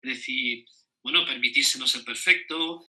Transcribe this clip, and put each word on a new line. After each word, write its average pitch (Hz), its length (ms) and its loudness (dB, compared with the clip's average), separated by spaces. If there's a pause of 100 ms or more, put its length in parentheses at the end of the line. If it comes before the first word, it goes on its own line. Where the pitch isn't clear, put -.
Es 131 180 -6
decir, 120 480 -4 (360)
bueno, 151 240 2
permitirse 127 540 0
no 127 80 2
ser 123 160 0
perfecto 165 880 0